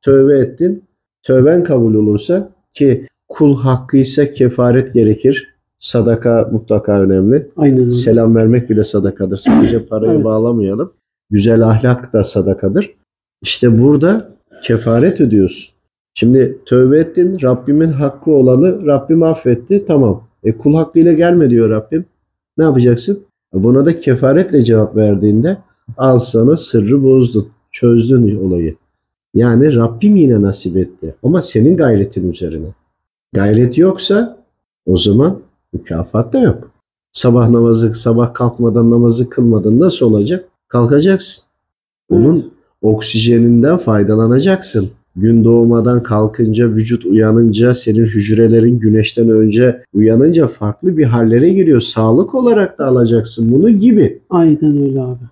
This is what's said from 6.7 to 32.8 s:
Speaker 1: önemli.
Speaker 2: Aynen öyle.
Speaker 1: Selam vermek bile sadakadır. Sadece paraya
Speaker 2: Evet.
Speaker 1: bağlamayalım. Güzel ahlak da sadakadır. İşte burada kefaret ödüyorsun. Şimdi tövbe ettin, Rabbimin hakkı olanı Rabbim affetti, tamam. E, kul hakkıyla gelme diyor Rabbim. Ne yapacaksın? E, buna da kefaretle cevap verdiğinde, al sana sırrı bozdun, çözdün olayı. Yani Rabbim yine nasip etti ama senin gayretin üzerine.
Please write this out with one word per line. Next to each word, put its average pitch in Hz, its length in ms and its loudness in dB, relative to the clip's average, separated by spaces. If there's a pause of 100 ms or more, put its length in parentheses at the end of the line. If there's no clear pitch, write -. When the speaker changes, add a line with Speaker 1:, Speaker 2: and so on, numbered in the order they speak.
Speaker 1:
önemli. 98 460 0 (100)
Speaker 2:
Aynen 139 220 2
öyle. 123 120 0
Speaker 1:
Selam 117 440 2
vermek 113 340 0
bile 107 140 0
sadakadır. 98 540 -4
Sadece - 480 0
paraya 110 280 -4
Speaker 2:
Evet. 143 120 -2
Speaker 1:
bağlamayalım. 110 680 -4 (360)
Güzel 113 380 2
ahlak 123 460 -2
da 104 100 2
sadakadır. 98 680 -4 (480)
İşte 117 400 0
burada 151 480 0 (340)
kefaret 120 580 -2
ödüyorsun. 104 520 -2 (400)
Şimdi 123 520 0
tövbe 127 340 2
ettin, 180 440 -2
Rabbimin 143 460 0
hakkı 143 420 -4
olanı 139 540 2
Rabbim 147 380 0
affetti, 160 640 -2
tamam. 135 360 0 (200)
E, 110 140 -2
kul 147 180 0
hakkıyla 165 380 2
gelme 170 360 2
diyor 113 200 2
Rabbim. 151 360 -4 (520)
Ne 156 60 0
yapacaksın? 127 560 0 (360)
E, 95 80 -2
buna 127 220 2
da 165 140 -2
kefaretle 139 640 0
cevap 110 320 0
verdiğinde, 107 640 0 (400)
al 131 220 2
sana 120 380 0
sırrı 123 460 -2
bozdun, 127 460 2 (220)
çözdün 117 720 2
olayı. 85 300 -4 (600)
Yani 120 400 2
Rabbim 117 400 0
yine 131 260 2
nasip 98 360 -4
etti 85 460 -8
ama 156 180 0
senin 143 360 0
gayretin 98 540 -2
üzerine. 80 360 -10 (640)